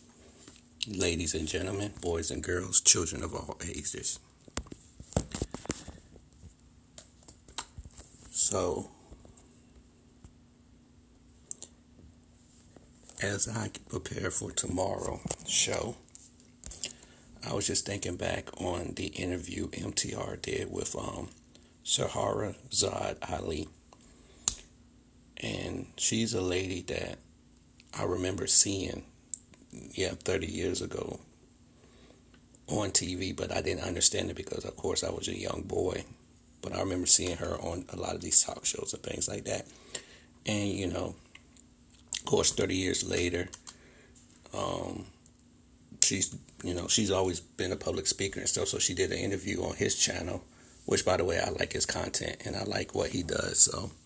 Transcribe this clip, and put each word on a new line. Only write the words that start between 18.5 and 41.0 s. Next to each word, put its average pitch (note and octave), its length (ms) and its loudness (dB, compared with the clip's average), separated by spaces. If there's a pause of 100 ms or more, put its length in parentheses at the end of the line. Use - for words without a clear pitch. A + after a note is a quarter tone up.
on F2 380 -2
the - 100 -4
interview F2+ 640 -4
M - 220 -6
T - 200 2
R - 220 -4
did - 340 -4
with, - 280 -4
um, - 320 -6 (560)
Shahrazad - 1300 0 (160)
Ali. D#2+ 380 -4 (1700)
And F#2 580 -6
she's A2+ 380 2
a G#2 80 0
lady F#2 400 0
that - 380 -6 (760)
I G2+ 100 -2
remember F#2 420 0
seeing, F#2+ 560 6 (680)
yeah, - 440 -2
thirty F2 320 0
years F2+ 340 0
ago - 380 -4 (1500)
on G#2 220 0
T F2+ 240 2
V, F2+ 200 -2
but F2+ 220 -2
I F#2 60 0
didn't F#2 220 -2
understand F#2 480 4
it F2 40 -6
because, - 300 -6
of - 100 -8
course, - 280 0
I - 80 -2
was - 160 -6
a F#2 120 -4
young F#2 220 -4
boy. F2+ 420 -2 (600)
But - 100 -6
I F#2 60 -2
remember F#2 260 0
seeing F2 320 8
her E2+ 240 -2
on F2 280 -4
a F#2 60 -10
lot F2+ 200 -2
of E2+ 60 -6
these F2 200 8
talk - 240 0
shows - 300 -2
and - 80 -12
things - 260 -2
like G2+ 140 -4
that. G#2 240 -4 (800)
And, G#2 220 0
you F#2 180 -2
know, F2 260 -2 (1040)